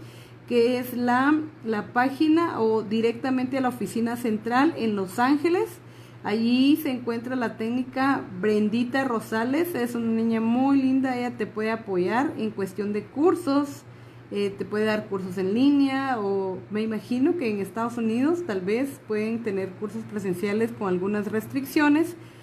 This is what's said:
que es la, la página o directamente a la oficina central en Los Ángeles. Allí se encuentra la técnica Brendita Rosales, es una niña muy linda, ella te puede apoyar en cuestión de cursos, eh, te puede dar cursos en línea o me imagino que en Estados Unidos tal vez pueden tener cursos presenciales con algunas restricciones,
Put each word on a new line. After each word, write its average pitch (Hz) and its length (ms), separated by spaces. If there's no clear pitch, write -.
que 240 300
es 247 180
la, 254 420
la 214 280
página 311 680
o 220 220
directamente 233 760
a - 20
la 254 80
oficina 233 480
central 240 600
en 220 200
Los 190 240
Ángeles. 330 580
Allí 247 540
se 302 140
encuentra 240 440
la 233 220
técnica 254 640
Brendita 214 640
Rosales, 254 680
es 240 200
una 233 140
niña 226 340
muy 254 400
linda, 262 340
ella 247 220
te 214 80
puede 214 240
apoyar 214 680
en 214 140
cuestión 196 420
de 208 120
cursos, 285 800
eh, 202 200
te 196 160
puede 208 180
dar 214 220
cursos 190 320
en 190 160
línea 269 640
o 196 380
me 214 140
imagino 247 560
que 233 120
en 202 100
Estados 226 360
Unidos 247 500
tal 190 140
vez 233 480
pueden 220 340
tener 190 280
cursos 214 400
presenciales 208 640
con 208 160
algunas 196 440
restricciones, 294 840